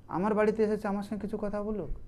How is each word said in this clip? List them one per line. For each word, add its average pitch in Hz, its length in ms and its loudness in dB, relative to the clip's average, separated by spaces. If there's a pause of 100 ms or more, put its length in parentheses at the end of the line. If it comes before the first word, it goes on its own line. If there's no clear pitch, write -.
আমার 202 260 2
বাড়িতে 214 300 4
এসেছে, 214 240 2
আমার 202 140 -2
সঙ্গে 202 180 -6
কিছু 208 200 -4
কথা 208 220 -2
বলুক। 202 280 -4 (180)